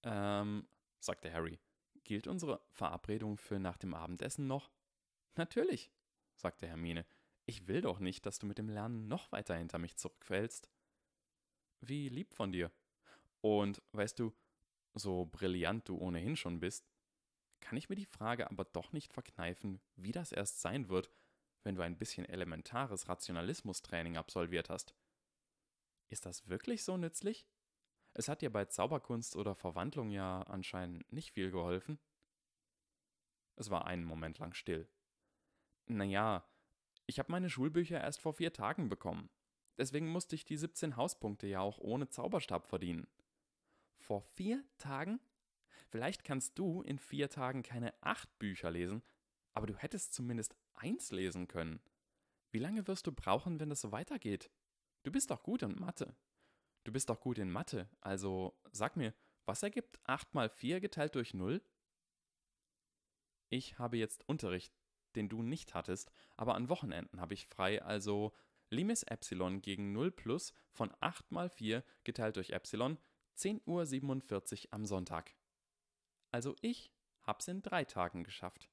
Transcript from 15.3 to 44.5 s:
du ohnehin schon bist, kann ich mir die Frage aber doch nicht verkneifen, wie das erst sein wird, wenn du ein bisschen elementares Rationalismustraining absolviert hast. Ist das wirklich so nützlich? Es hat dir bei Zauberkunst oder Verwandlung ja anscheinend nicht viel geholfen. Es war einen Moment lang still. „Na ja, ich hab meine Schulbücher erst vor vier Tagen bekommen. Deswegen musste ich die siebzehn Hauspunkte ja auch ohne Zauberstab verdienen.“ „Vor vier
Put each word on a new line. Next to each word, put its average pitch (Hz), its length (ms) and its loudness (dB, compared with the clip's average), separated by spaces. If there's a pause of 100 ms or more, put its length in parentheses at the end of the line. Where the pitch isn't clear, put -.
du 90 100 -2
ohnehin 87 380 0
schon 87 240 -2
bist, - 280 -2 (720)
kann - 160 -6
ich - 140 -6
mir 196 40 0
die 196 120 -4
Frage 117 440 -2
aber 95 140 -2
doch - 280 -6
nicht 151 200 -6
verkneifen, 90 680 -4 (140)
wie 95 160 -4
das 170 200 -4
erst - 300 -2
sein 110 260 0
wird, 92 220 2 (520)
wenn 101 120 0
du 92 80 0
ein 85 160 0
bisschen 90 260 -4
elementares 92 840 -4
Rationalismustraining 87 1080 -2
absolviert 85 540 0
hast. - 240 -6 (1120)
Ist - 160 -10
das - 240 -10
wirklich 214 360 -2
so 185 120 0
nützlich? 185 500 -2 (680)
Es - 160 -2
hat 151 140 -2
dir 131 80 2
bei 104 140 2
Zauberkunst 117 720 0
oder 101 180 2
Verwandlung 104 560 0
ja 92 320 0
anscheinend 90 680 -4
nicht - 200 -6
viel 95 180 2
geholfen. 90 500 0 (1600)
Es 107 140 -6
war 90 140 2
einen 87 200 -2
Moment 80 340 -4
lang 85 140 -6
still. 82 360 -2 (1000)
„Na 104 180 0
ja, 98 460 4 (560)
ich - 120 -2
hab 135 100 -2
meine 180 220 2
Schulbücher 156 500 2
erst - 200 -2
vor 156 120 0
vier 165 200 0
Tagen 123 360 2
bekommen. 87 420 -2 (460)
Deswegen 147 340 2
musste 170 240 0
ich 156 100 -4
die 156 120 -4
siebzehn 151 400 -2
Hauspunkte 110 500 0
ja 95 140 2
auch 101 180 2
ohne 127 300 0
Zauberstab 131 580 0
verdienen.“ 85 400 -2 (920)
„Vor 101 240 -2
vier 233 420 -2 (140)